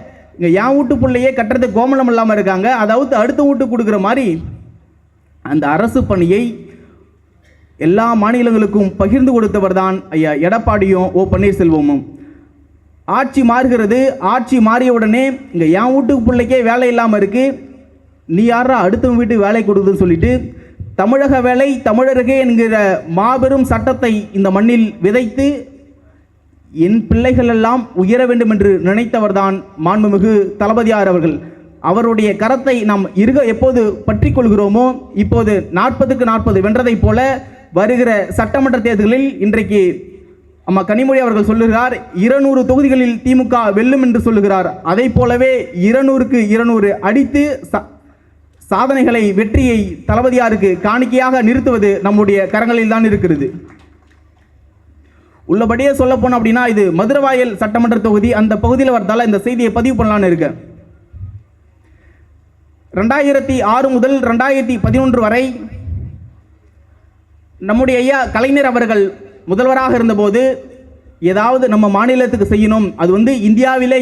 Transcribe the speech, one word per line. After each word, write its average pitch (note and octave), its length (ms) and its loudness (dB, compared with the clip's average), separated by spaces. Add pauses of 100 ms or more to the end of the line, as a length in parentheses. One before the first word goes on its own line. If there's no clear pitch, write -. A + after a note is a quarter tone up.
(380)
இங்க F3+ 300 0
என் C#4 80 2
வீட்டு C4+ 220 0
பிள்ளையே B3+ 320 0
கட்டுறது B3 440 -2
கோமணம் B3+ 320 0
இல்லாம A3+ 260 2
இருக்காங்க, G3+ 440 0
அதாவது A#3 400 0
அடுத்த A#3+ 260 0
வீட்டுக்கு C4 360 0
கொடுக்குற G#3 220 0
மாதிரி G3 420 -2 (1000)
அந்த D3 260 -2
அரசு A3 360 0
பணியை G3+ 680 -2 (1040)
எல்லா A3 380 0
மாநிலங்களுக்கும் G#3+ 840 0
பகிர்ந்து B3+ 360 2
கொடுத்தவர் G3+ 400 0
தான் F#3+ 380 -2
ஐயா D#3 220 0
எடப்பாடியும் F#3+ 800 0
ஓ F#3 200 0
பன்னீர்செல்வமும். E3 880 0 (840)
ஆட்சி C4 380 -2
மாறுகிறது, B3 760 0
ஆட்சி A#3+ 420 -2
மாறிய A#3+ 320 2
உடனே A#3 380 0 (220)
இங்க E3 120 -2
என் G3+ 280 2
வீட்டுக்கு C4+ 300 0
பிள்ளைக்கே B3 400 0
வேலை A#3+ 260 0
இல்லாம A#3 280 0
இருக்கு, A#3 520 -2 (560)
நீ F3 180 -2
யாரா A#3 440 0
அடுத்தவங்க A#3+ 280 0
வீட்டுக்கு A#3 300 0
வேலை G#3+ 200 0
கொடுக்குதுன்னு G3 320 2
சொல்லிட்டு, F#3 580 0 (400)
தமிழக C4+ 460 2
வேலை B3 440 0
தமிழருக்கே B3+ 540 2
என்கிற A3 720 2
மாபெரும் B3+ 560 0
சட்டத்தை A3+ 680 -2
இந்த G3 180 0
மண்ணில் A3 520 2
விதைத்து, B3 680 -2 (1040)
என் F#3 340 0
பிள்ளைகள் B3 420 2
எல்லாம் A#3 460 0
உயர A3+ 320 2
வேண்டும் A#3 240 0
என்று G3 340 2
நினைத்தவர்தான் G3 800 0 (220)
மாண்புமிகு G3+ 720 2
தளபதியார் G#3+ 520 0
அவர்கள். E3 300 0 (420)
அவருடைய G#3+ 520 0
கரத்தை B3 520 -2
நாம் G3+ 300 -2
இருக A#3+ 320 2
எப்போது A3+ 460 0
பற்றி A3 380 -2
கொள்கிறோமோ, A#3 720 2 (120)
இப்போது G#3 580 0
நாற்பதுக்கு B3 520 -2
நாற்பது A3 360 0
வென்றதைப் A3+ 400 0
போல B3+ 440 0 (340)
வருகிற A#3+ 320 2 (280)
சட்டமன்ற B3+ 480 0
தேர்தலில் A#3 420 0 (160)
இன்றைக்கு G#3 380 0 (880)
அம்மா F#3+ 180 0
கனிமொழி C4 340 2
அவர்கள் G#3+ 280 0
சொல்லுகிறார், A3+ 440 0 (300)
இருநூறு C4+ 360 2 (100)
தொகுதிகளில் C4 540 2
திமுக B3+ 300 0 (220)
வெல்லும் C4 300 2
என்று A#3 200 2
சொல்லுகிறார். G3 420 0 (240)
அதை A#3 140 0 (100)
போலவே B3 360 0 (360)
இருநூறுக்கு B3+ 520 0 (140)
இருநூறு A3+ 360 2 (180)
அடித்து C#4 340 0 (280)
சா-, - 180 -6 (800)
சாதனைகளை, A#3+ 520 0 (160)
வெற்றியை A3+ 400 0 (300)
தளபதியாருக்கு A3+ 600 0 (140)
காணிக்கையாக B3+ 640 0
நிறுத்துவது A#3 420 0 (160)
நம்முடைய G3+ 320 2 (140)
கரங்களில் A3+ 420 0
தான் A3+ 160 2
இருக்கிறது. D#3 380 -2 (2000)
உள்ளபடியே A#3 380 0 (100)
சொல்ல C4 160 2
போனோம் B3 220 0
அப்படின்னா, A3+ 260 0 (100)
இது G#3 100 2 (160)
மதுரவாயல் B3+ 640 0
சட்டமன்ற A3+ 440 0
தொகுதி, G#3 240 2 (120)
அந்த A3 120 0 (100)
பகுதியில் C4 320 2
வரதால A3 340 -2
இந்த G3 160 0
செய்தியை A#3 320 -2
பதிவு A#3+ 200 0
பண்ணலான்னு G#3+ 340 0
இருக்கேன். D#3 240 -2 (2500)
ரெண்டாயிரத்தி C4+ 580 0 (160)
ஆறு C4+ 220 2
முதல் C4 200 2 (140)
ரெண்டாயிரத்தி B3+ 440 0 (120)
பதினொன்று B3 400 2
வரை A#3+ 180 0 (2250)
நம்முடைய B3+ 340 0
ஐயா C4+ 160 0 (160)
கலைஞர் C4+ 360 0
அவர்கள் A3+ 340 0 (460)
முதல்வராக B3+ 480 0
இருந்தபோது, G#3+ 420 0 (920)
ஏதாவது A#3+ 420 0
நம்ம G#3+ 220 4
மாநிலத்துக்கு A#3+ 560 0
செய்யணும், G#3+ 360 2 (160)
அது F3 140 2
வந்து A#3 160 2 (160)
இந்தியாவிலே B3+ 540 2